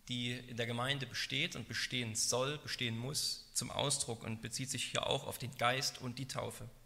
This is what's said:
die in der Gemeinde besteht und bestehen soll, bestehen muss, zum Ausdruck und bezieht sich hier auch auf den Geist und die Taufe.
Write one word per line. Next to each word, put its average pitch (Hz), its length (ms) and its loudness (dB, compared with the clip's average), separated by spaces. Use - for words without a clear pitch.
die 120 240 0
in 123 240 -8
der 117 100 0
Gemeinde 123 400 0
besteht 135 480 0
und 123 140 -4
bestehen 117 480 0
soll, 131 420 4
bestehen 117 400 0
muss, - 560 -2
zum - 160 0
Ausdruck - 540 2
und 113 180 -4
bezieht 131 280 -4
sich 123 140 0
hier - 220 2
auch 139 220 2
auf - 100 -4
den - 180 -4
Geist 131 420 4
und 123 200 -4
die 135 80 -2
Taufe. 113 420 -4